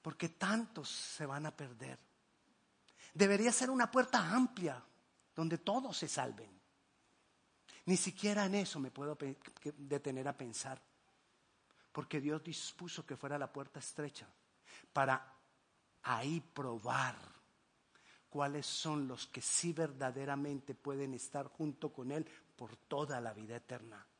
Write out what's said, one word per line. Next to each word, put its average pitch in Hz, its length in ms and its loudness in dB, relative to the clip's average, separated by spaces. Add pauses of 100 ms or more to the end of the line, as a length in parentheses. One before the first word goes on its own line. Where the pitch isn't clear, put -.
porque 160 280 -2
tantos 196 600 0
se - 360 -6
van 143 200 -4
a 147 100 -4
perder". 131 440 -10 (1120)
Debería 202 380 8
ser 254 180 4
una 247 200 6
puerta 233 440 6
amplia, 180 500 2 (520)
donde 165 240 2
todos 226 380 0
se 151 120 -4
salven. 113 400 -2 (1400)
Ni 180 100 6
siquiera 208 500 2
en 190 100 2
eso 180 240 0
me 131 120 -2
puedo 143 240 -4
pe-, 135 220 -6
que-, - 340 -10
detener 139 560 -2
a 139 100 -2
pensar, 131 440 -8 (1120)
porque 147 260 -2
Dios 147 240 0
dispuso - 640 -8
que 135 100 -6
fuera 143 220 -4
la 135 160 -4
puerta 139 260 -10
estrecha - 480 -8 (640)
para 135 440 2 (680)
ahí 127 380 2
probar 123 720 -2 (1120)
cuáles 143 360 0
son 151 420 0
los 123 200 -6
que - 140 -8
sí - 320 2
verdaderamente 139 1000 -2
pueden 139 380 -2
estar 135 340 -6
junto 151 460 -4
con 131 180 -6
Él 151 140 -2 (300)
por 113 200 -12
toda 143 460 -2
la 113 120 -4
vida 107 220 -10
eterna. 113 500 -12 (140)